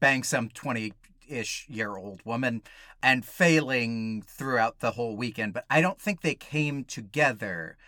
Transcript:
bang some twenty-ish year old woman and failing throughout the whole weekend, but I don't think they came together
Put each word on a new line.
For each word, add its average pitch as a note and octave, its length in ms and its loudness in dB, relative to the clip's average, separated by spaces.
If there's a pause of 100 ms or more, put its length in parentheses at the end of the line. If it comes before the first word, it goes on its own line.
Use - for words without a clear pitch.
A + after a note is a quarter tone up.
bang C3+ 220 4
some A#2+ 260 -2
twenty-ish - 1200 -8
year G#2+ 280 -4
old F#2+ 280 -12
woman A#2 380 -2 (400)
and B2+ 220 4
failing A#2 1000 2
throughout A#2+ 540 0
the A#2 120 0
whole A#2 240 -4
weekend, A2 360 -4
but - 160 -8
I D3+ 120 6
don't F#3 200 0
think G3+ 220 -4
they D#3 120 0
came D3 500 -2
together G#2 920 -2 (120)